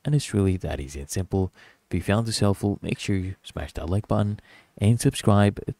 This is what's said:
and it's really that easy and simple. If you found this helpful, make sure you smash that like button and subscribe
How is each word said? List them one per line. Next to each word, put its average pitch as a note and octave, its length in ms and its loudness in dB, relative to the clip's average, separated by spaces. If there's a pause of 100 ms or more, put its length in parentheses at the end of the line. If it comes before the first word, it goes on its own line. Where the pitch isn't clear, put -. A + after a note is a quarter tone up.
and D3 100 2
it's - 180 -2
really F#2+ 220 4
that D2+ 240 -6
easy C#2 220 -10
and C#2+ 80 -12
simple. F#2+ 420 -2 (380)
If - 60 -4
you F2+ 60 0
found G#2+ 240 0
this A2 140 -4
helpful, G2+ 420 0
make - 160 -4
sure G2+ 200 -2
you F#2 260 -4
smash - 300 -10
that - 160 -8
like G2 180 -2
button G#2 320 0 (380)
and A2 200 4
subscribe G2+ 600 4 (200)